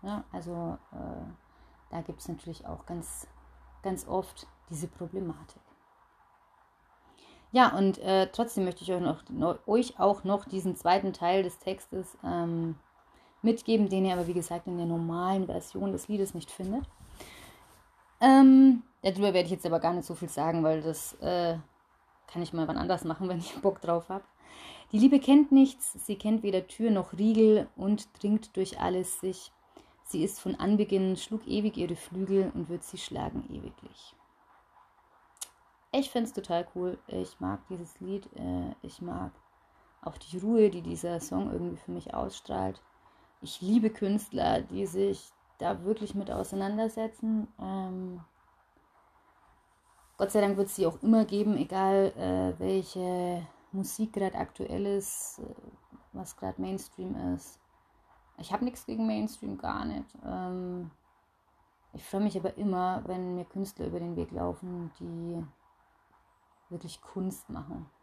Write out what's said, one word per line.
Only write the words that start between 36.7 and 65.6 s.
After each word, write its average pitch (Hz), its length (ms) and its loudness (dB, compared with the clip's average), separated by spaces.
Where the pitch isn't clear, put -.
cool. 180 220 -4
Ich 185 320 -8
mag 190 300 -6
dieses 175 300 -12
Lied. 196 360 -8
Äh, - 460 -6
ich - 200 -16
mag 175 300 -8
auch - 160 -10
die 170 200 -10
Ruhe, 214 320 6
die 175 120 -8
dieser 170 380 -6
Song 185 320 -4
irgendwie 175 260 -6
für 175 140 -14
mich 175 220 -10
ausstrahlt. - 680 -6
Ich - 200 -12
liebe 214 280 4
Künstler, - 720 0
die 190 240 -6
sich 190 460 -2
da 175 260 -4
wirklich 208 320 -4
mit 196 160 -6
auseinandersetzen. 214 1160 -4
Ähm, 185 600 -8
Gott 196 140 0
sei 214 100 4
Dank 202 160 2
wird's 196 180 0
die 190 100 0
auch 165 160 -2
immer 220 240 6
geben, 208 320 0
egal, 190 600 2
äh, 185 420 -2
welche 180 840 -2
Musik 190 420 -4
grad 196 220 -2
aktuell - 500 -6
ist, - 540 -6
äh, - 160 -14
was 190 220 -12
grad 190 240 -8
Mainstream 190 560 -6
ist. - 260 -12
Ich 165 140 -10
hab 208 80 -2
nix 247 240 -8
gegen 220 220 -4
Mainstream, 214 500 -6
gar - 280 -6
nicht. - 200 -8
Ähm, 180 680 -8
ich 160 100 -16
freu - 160 -6
mich 202 180 -2
aber 185 200 -6
immer, 185 500 -2
wenn 180 280 -6
mir 175 100 -8
Künstler - 420 -8
über 170 120 -6
den 170 160 -8
Weg 170 160 -6
laufen, 175 680 -8
die 170 440 -8